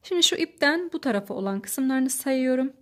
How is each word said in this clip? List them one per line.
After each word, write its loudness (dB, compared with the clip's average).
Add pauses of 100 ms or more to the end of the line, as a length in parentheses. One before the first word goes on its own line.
Şimdi 0
şu 2
ipten 0
bu -6
tarafa -2
olan -4
kısımlarını 0
sayıyorum. 0